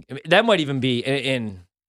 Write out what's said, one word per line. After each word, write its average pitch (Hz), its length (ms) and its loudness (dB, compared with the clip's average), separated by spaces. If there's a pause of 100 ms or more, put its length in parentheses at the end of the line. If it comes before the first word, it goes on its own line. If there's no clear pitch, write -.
(260)
that 180 180 4
might 208 160 4
even 139 200 -2
be 120 200 0
in, 135 140 -2
in 120 460 -4 (280)